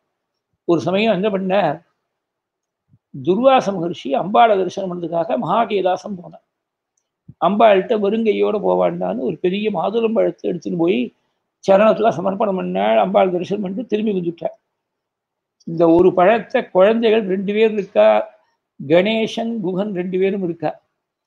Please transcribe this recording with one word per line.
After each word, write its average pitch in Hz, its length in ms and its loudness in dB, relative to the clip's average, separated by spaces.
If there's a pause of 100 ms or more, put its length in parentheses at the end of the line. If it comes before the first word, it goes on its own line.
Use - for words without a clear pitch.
(640)
ஒரு 165 180 0
சமயம் 202 320 0
என்ன 190 160 -2
பண்ண, 190 540 -2 (1400)
துர்வாச 220 480 2
மகர்ஷி 170 320 -6
அம்பாளை 220 280 -4
தரிசனம் 196 600 2
பண்ணதுக்காக 170 460 -4
மகா 208 260 0
கைலாசம் 190 400 -2
போனார். 180 400 -14 (1000)
அம்பாள்கிட்ட 208 540 2
வெறுங்கையோட 208 580 0
போவாண்டான்னு 180 600 -2
ஒரு 226 200 -6
பெரிய 208 340 -2
மாதுளம்பழத்தை 196 720 -2
எடுத்துன்னு 185 340 -6
போய் 202 360 -2 (540)
சரணத்துல 214 420 4
சமர்ப்பணம் 190 500 -2
பண்ணாள். 190 380 0
அம்பாள் 196 340 2
தரிசனம் 180 320 -4
பண்ணிட்டு 196 220 -8
திரும்பி 214 260 -2
வந்துட்டாள். 175 440 -6 (1080)
இந்த 165 260 2
ஒரு 175 240 6
பழத்தை 214 560 2
குழந்தைகள் 220 560 2
ரெண்டு 190 280 -4
பேர் 214 180 2
இருக்கா, 214 680 2 (480)
கணேசன் 220 720 0
குகன் 190 340 -4
ரெண்டு 180 260 -4
பேரும் 196 240 -2
இருக்கா, 165 380 -6 (460)